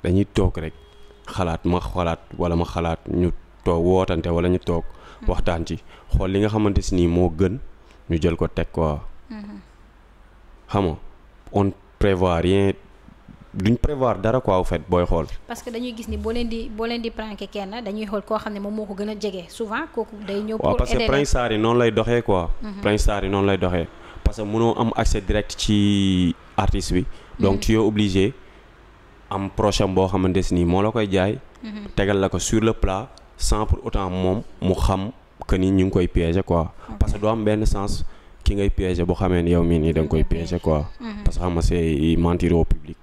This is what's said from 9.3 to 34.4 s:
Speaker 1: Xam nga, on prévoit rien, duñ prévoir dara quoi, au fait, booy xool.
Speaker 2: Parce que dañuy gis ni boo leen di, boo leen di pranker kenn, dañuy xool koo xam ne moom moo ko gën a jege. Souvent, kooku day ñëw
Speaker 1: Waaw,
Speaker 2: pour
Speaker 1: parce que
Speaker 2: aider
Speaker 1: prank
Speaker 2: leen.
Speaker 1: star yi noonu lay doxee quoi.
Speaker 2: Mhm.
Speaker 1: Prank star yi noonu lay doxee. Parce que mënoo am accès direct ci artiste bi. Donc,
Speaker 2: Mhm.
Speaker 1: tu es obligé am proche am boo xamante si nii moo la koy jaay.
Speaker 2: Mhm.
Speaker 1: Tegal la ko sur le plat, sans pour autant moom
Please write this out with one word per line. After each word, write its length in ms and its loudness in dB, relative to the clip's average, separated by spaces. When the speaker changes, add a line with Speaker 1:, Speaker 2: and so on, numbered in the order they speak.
Speaker 1:
Xam 180 0
nga, 100 -2
on 180 2
prévoit 420 2
rien, 320 2
duñ 240 2
prévoir 400 0
dara 240 2
quoi, 180 2
au 40 0
fait, 260 -2
booy 160 4
xool. 220 0
Speaker 2:
Parce 140 -10
que 80 -12
dañuy 260 -8
gis 140 -12
ni 80 -6
boo 140 -4
leen 180 -2
di, 260 -6
boo 120 -4
leen 160 -4
di 80 -6
pranker 360 -10
kenn, 380 -10
dañuy 220 -6
xool 160 -4
koo 160 -4
xam 140 -8
ne 60 -8
moom 140 -8
moo 120 -6
ko 100 -10
gën 140 -6
a 100 -8
jege. 300 -6
Souvent, 440 -6
kooku 220 -6
day 160 -4
ñëw 160 -6
Speaker 1:
Waaw, 0 -
Speaker 2:
pour 60 0
Speaker 1:
parce 120 -2
que 60 0
Speaker 2:
aider 100 0
Speaker 1:
prank 120 2
Speaker 2:
leen. 80 2
Speaker 1:
star 260 2
yi 80 0
noonu 200 4
lay 120 4
doxee 320 2
quoi. 260 2
Speaker 2:
Mhm. 180 -10
Speaker 1:
Prank 180 2
star 240 2
yi 60 -2
noonu 180 4
lay 120 4
doxee. 280 0
Parce 140 2
que 60 -6
mënoo 360 2
am 160 2
accès 260 2
direct 340 -2
ci 800 2
artiste 360 0
bi. 120 2
Donc, 160 4
Speaker 2:
Mhm. 40 -2
Speaker 1:
tu 140 2
es 40 4
obligé 560 2
am 260 -4
proche 260 2
am 120 0
boo 140 4
xamante 340 2
si 140 0
nii 100 4
moo 160 4
la 100 2
koy 200 0
jaay. 260 0
Speaker 2:
Mhm. 320 -12
Speaker 1:
Tegal 240 2
la 100 2
ko 100 -4
sur 220 0
le 120 2
plat, 360 -2
sans 280 2
pour 200 0
autant 240 -2
moom 320 0